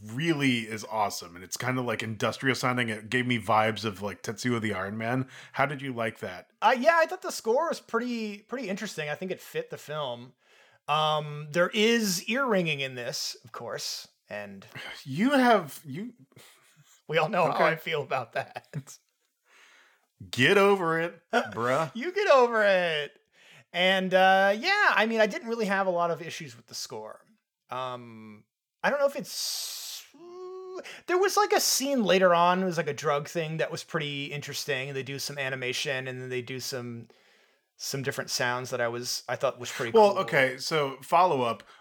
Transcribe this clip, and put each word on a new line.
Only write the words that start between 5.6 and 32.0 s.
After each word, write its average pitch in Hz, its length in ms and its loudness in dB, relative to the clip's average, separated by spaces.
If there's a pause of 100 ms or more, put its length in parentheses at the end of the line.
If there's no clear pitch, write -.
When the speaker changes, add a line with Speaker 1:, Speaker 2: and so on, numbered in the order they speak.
Speaker 1:
did 139 160 -4
you 135 120 -6
like 113 260 -4
that? 90 280 -10 (140)
Speaker 2:
Uh, 233 160 4
yeah, 320 240 4
I 320 40 4
thought 359 160 -6
the 359 100 -6
score 277 380 0
was 269 100 -4
pretty, 226 600 -6
pretty 240 280 -10
interesting. 185 420 -6
I 147 60 -4
think 190 160 -6
it - 80 -6
fit 165 300 -8
the 147 80 -10
film. 131 560 -8 (540)
Um, 151 640 0
there 175 220 2
is 214 520 2
ear 262 200 0
ringing 170 360 0
in 131 140 -6
this, 123 500 -6
of 120 80 -20
course, - 540 -10 (220)
and 101 360 -12 (400)
Speaker 1:
You 180 260 0
have, 240 540 4
you 185 280 -10 (920)
Speaker 2:
we 151 100 -2
all 156 120 2
know 175 160 4
how 147 80 2
Speaker 1:
Okay. 180 120 2
Speaker 2:
I 156 100 4
feel 160 260 -4
about 131 320 -4
that. - 640 -10 (1300)
Speaker 1:
Get 151 280 4
over 190 420 4
it, 170 260 -6
Speaker 2:
<laughs> - 80 -6
Speaker 1:
bruh. 131 640 0
Speaker 2:
You 294 160 -6
get 392 180 2
over 240 340 6
it. 175 480 2 (640)
And, 185 400 2
uh, 190 440 8
yeah, 381 320 4
I 214 160 6
mean, 226 160 2
I 214 60 8
didn't 262 200 -8
really 233 180 -2
have 190 220 0
a 185 40 4
lot 170 200 2
of 156 100 -4
issues 147 360 -12
with 120 100 -20
the 113 80 -16
score. 107 460 -12 (480)
Um, 120 720 -10 (400)
I 175 60 2
don't 285 100 0
know 277 80 4
if 277 80 -8
it's, - 880 -8 (1040)
there 349 100 2
was, 381 200 2
like, 403 160 2
a 359 60 4
scene 269 440 0